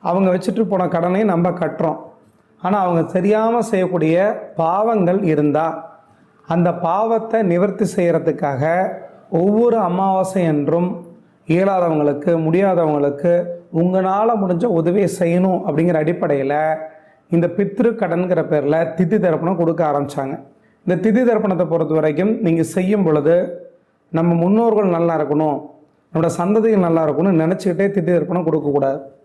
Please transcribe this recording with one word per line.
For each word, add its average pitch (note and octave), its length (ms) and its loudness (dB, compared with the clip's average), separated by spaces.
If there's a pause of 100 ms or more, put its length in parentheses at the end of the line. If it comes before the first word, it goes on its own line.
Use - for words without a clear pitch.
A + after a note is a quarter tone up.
அவங்க F#3 260 0
வச்சுட்டு F#3 380 0
போன F3+ 220 -2
கடனை F3 360 0
நம்ம F3 280 0
கட்டுறோம். D#3+ 480 -4 (600)
ஆனா F#3+ 180 0
அவங்க F3+ 220 2 (100)
தெரியாம G#3+ 500 0
செய்யக்கூடிய F3+ 560 0 (380)
பாவங்கள் F#3 680 0
இருந்தா D3+ 420 0 (800)
அந்த F3 220 2 (100)
பாவத்தை A3+ 640 -2
நிவர்த்தி F#3 440 0
செய்யறதுக்காக D3 760 0 (680)
ஒவ்வொரு G#3+ 480 2
அமாவாசை F#3+ 680 0
அன்றும் D3+ 400 0 (600)
இயலாதவங்களுக்கு, E3 920 0
முடியாதவங்களுக்கு D#3+ 960 0 (400)
உங்களால F#3+ 640 0
முடிஞ்ச F#3 360 -2
உதவியை F3 400 2
செய்யணும் F3+ 500 0
அப்படிங்கிற E3 380 0
அடிப்படையில D3 540 -2 (800)
இந்த E3+ 200 2
பித்ரு G3+ 440 0
கடன்கிற F3 500 -2
பேர்ல D3 300 0 (180)
திதி F#3 260 0
தர்ப்பணம் E3 420 0
கொடுக்க E3 300 0
ஆரம்பிச்சாங்க. C#3+ 440 -4 (500)
இந்த F3+ 120 2
திதி A3 300 2
தர்ப்பணத்தை G3 400 0
பொறுத்த D#3+ 340 0
வரைக்கும் D#3+ 400 0
நீங்க E3 320 2
செய்யும் F#3+ 340 0
பொழுது D#3 300 4 (720)
நம்ம E3 240 0
முன்னோர்கள் G#3 640 2
நல்லா E3 180 0
இருக்கணும், D3 420 0 (560)
நம்மளோட E3 180 0 (100)
சந்ததிகள் G#3 460 2
நல்லா E3 180 2
இருக்கணும்னு D#3+ 380 2
நினைச்சுக்கிட்டே F#3 460 0
திதி F3+ 220 0
தர்ப்பணம் F3 380 0
கொடுக்கக்கூடாது. C#3+ 500 0 (260)